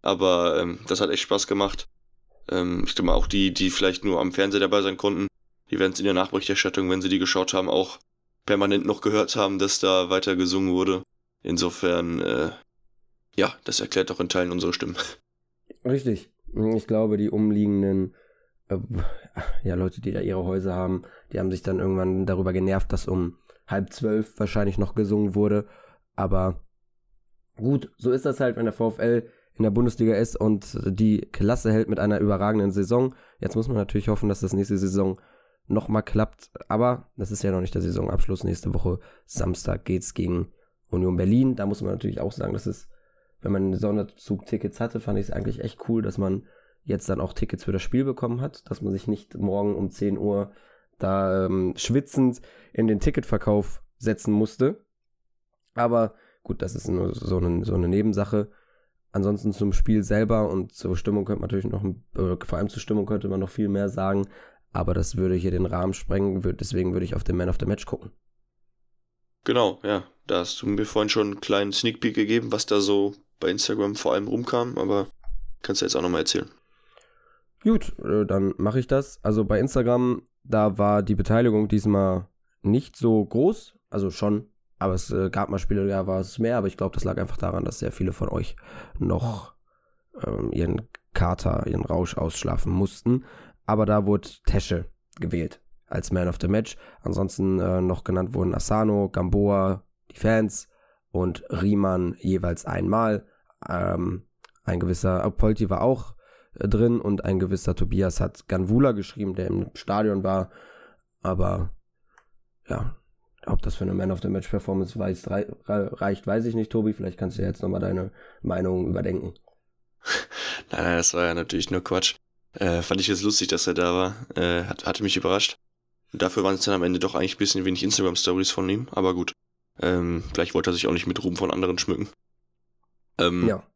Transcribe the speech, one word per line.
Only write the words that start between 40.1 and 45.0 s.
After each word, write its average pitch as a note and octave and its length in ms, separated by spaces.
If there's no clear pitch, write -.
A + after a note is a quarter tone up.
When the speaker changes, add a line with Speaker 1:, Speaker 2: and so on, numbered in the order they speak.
Speaker 2:
gegen F2 380
Union F2+ 280
Berlin. A#2 400
Da G2+ 100
muss G2+ 160
man G2 80
natürlich - 300
auch G2+ 120
sagen, - 200
dass - 140
es, - 220
wenn - 100
man F#2+ 240
Sonderzug-Tickets G#2 1040
hatte, A#2 220